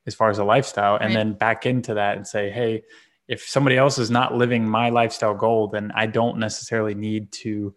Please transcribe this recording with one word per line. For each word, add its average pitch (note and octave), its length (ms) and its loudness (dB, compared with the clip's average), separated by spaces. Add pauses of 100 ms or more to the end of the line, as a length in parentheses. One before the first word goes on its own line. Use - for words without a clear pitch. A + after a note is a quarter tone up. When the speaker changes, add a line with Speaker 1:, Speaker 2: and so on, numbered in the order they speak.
Speaker 1:
as G#2+ 80 -10
far A2 160 2
as G2+ 80 0
a G2+ 60 0
lifestyle? G#2 520 2
And G#2+ 100 0
Speaker 2:
Right. A2 80 0
Speaker 1:
then A2 180 0
back A2 340 0
into B2 280 -2
that G#2 220 0
and G2 100 -12
say, G#2 240 -4
"Hey, A2+ 340 -4 (420)
if A#2+ 220 -8
somebody C3+ 280 4
else C3+ 220 4
is A#2 120 0
not A#2+ 260 2
living A#2+ 320 2
my A#2 220 2
lifestyle A#2 440 0
goal, A2 340 2
then G#2 260 -6
I A2 120 0
don't A#2 320 0
necessarily A2 560 -4
need G#2+ 380 -6
to, G#2 440 -6